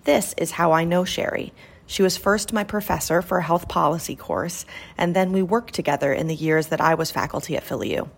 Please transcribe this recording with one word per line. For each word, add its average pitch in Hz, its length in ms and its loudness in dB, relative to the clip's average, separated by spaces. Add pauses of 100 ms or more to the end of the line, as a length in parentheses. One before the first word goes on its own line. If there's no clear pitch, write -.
This 277 340 2
is 170 140 -2
how 165 220 4
I 165 100 4
know 175 220 2
Sherry. - 480 -4 (340)
She - 160 0
was 185 140 2
first 214 360 0
my 208 100 0
professor 185 600 0
for 185 160 0
a 175 40 0
health 170 240 0
policy 160 480 0
course, - 480 -6 (320)
and 175 200 0
then 190 160 2
we 190 100 2
worked 214 320 0
together 143 400 0
in 160 140 -2
the 160 80 -2
years 156 320 2
that 160 140 -2
I 165 120 6
was 160 160 -2
faculty - 480 -4
at - 60 -6
Philly 98 320 -4
U. - 220 -6